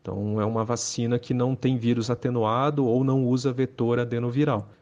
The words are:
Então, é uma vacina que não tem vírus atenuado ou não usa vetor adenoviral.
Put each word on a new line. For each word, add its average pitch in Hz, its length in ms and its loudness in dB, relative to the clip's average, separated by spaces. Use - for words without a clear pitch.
Então, 104 380 -4
é 104 60 0
uma 110 180 0
vacina 120 560 -2
que - 140 -4
não 123 220 0
tem 131 220 0
vírus 117 320 0
atenuado 123 760 0
ou 120 180 2
não 135 220 2
usa 127 260 2
vetor 120 480 0
adenoviral. 120 680 0